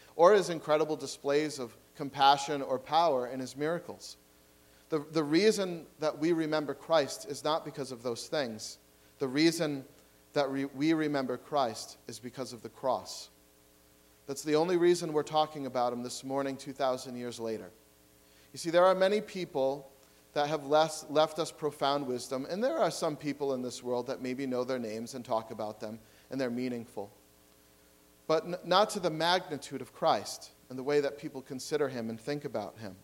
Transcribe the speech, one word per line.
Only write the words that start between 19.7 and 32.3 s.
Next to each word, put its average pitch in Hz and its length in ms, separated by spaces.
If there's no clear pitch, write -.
that 147 120
have 147 200
less, 156 420
left 156 300
us 160 120
profound 143 560
wisdom, 123 440
and 190 120
there 320 160
are 180 120
some 156 260
people 139 380
in 123 80
this 123 200
world 123 240
that 127 140
maybe 127 260
know 123 160
their 127 160
names 113 360
and 123 100
talk 113 260
about 107 300
them, 113 180
and 131 80
they're 127 120
meaningful. 117 600
But 160 180
n-, 175 180
not 190 280
to 208 100
the 175 100
magnitude 160 720
of - 140
Christ 127 560
and 127 100
the 131 40
way 147 180
that 139 160
people 139 240
consider 143 480
him 117 220
and 117 100
think 147 240